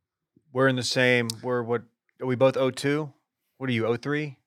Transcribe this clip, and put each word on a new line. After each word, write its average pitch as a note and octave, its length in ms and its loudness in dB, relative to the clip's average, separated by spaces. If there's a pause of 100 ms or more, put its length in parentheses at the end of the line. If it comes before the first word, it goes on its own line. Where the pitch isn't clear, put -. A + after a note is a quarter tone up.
(520)
we're C3 160 2
in C3 80 0
the B2+ 60 -4
same, B2 460 2 (140)
we're B2 200 -2
what, A#2 200 -2 (380)
are B2+ 60 -6
we B2+ 100 0
both C3 220 4
oh C3 120 2
two? C#3+ 420 -4 (440)
What C3+ 140 -4
are - 20 0
you, A2+ 140 0
oh A#2 100 2
three? D3 400 -6 (100)